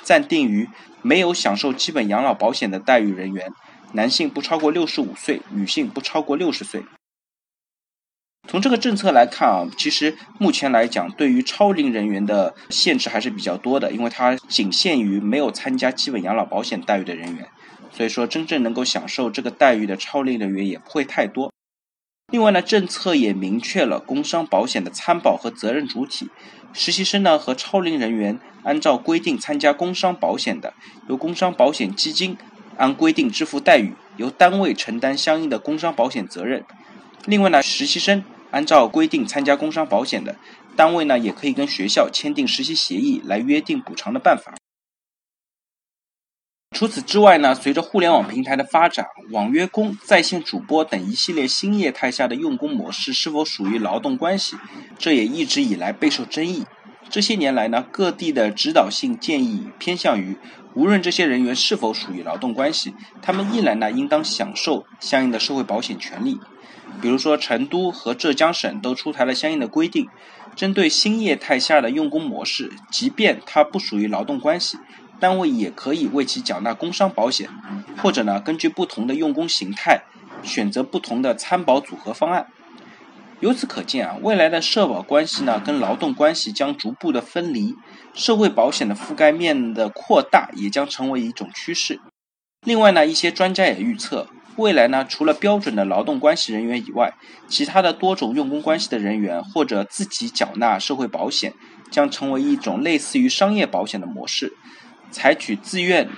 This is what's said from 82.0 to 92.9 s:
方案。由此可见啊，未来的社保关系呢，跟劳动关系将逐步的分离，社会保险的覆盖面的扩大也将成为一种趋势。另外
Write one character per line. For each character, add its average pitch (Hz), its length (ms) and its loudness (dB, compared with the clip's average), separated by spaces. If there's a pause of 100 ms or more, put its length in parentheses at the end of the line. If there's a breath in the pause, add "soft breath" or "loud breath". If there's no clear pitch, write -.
方 160 180 0
案。 180 180 0 (920 loud breath)
由 240 140 2
此 - 120 -4
可 - 160 -10
见 123 240 -4
啊， 87 140 -8
未 208 160 2
来 160 120 6
的 165 120 0
社 196 260 2
保 147 160 -2
关 151 240 2
系 147 180 -6
呢， 113 200 0
跟 147 160 -2
劳 107 160 0
动 143 160 -2
关 151 220 4
系 - 180 -6
将 143 240 -2
逐 - 160 -8
步 165 180 -4
的 120 120 0
分 170 320 -4
离， 110 200 -2 (380 loud breath)
社 - 240 2
会 208 140 6
保 120 200 4
险 131 160 -2
的 101 80 -2
覆 151 200 -10
盖 151 180 6
面 147 400 0
的 107 160 -2
扩 139 340 2
大 - 320 2
也 101 140 -4
将 139 180 -2
成 135 240 -6
为 127 100 -2
一 117 120 -4
种 - 220 -12
趋 - 180 -8
势。 - 280 -4 (600)
另 226 180 0
外 208 140 10